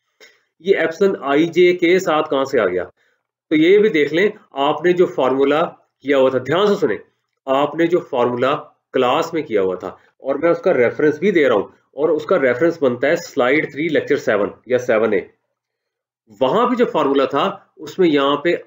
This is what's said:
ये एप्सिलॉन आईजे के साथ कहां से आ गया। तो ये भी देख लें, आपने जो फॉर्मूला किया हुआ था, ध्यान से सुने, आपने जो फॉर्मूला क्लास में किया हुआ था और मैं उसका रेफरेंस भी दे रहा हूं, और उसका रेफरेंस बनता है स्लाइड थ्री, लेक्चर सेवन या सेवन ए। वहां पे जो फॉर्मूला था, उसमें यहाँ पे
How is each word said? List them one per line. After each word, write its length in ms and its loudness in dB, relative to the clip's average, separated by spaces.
ये 140 2
एप्सिलॉन 480 -2
आईजे 500 2
के 260 2
साथ 240 0
कहां 220 -2
से 160 -2
आ 60 2
गया। 180 -4
तो 60 0
ये 220 4
भी 100 4
देख 240 0
लें, 200 0
आपने 360 0
जो 140 4
फॉर्मूला 680 0
किया 140 0
हुआ 140 4
था, 80 -2
ध्यान 280 0
से 80 2
सुने, 260 -2
आपने 380 0
जो 120 0
फॉर्मूला 560 -2
क्लास 420 0
में 100 -4
किया 180 -2
हुआ 140 -2
था 220 -10
और 180 -4
मैं 120 0
उसका 200 0
रेफरेंस 480 2
भी 140 0
दे 160 4
रहा 100 2
हूं, 80 -4
और 140 0
उसका 260 0
रेफरेंस 460 0
बनता 260 0
है 80 0
स्लाइड 560 -2
थ्री, 160 -6
लेक्चर 280 0
सेवन 340 -2
या 100 0
सेवन 360 0
ए। 160 -4
वहां 240 2
पे 100 -2
जो 80 2
फॉर्मूला 420 0
था, 520 -4
उसमें 300 -2
यहाँ 360 0
पे 220 -2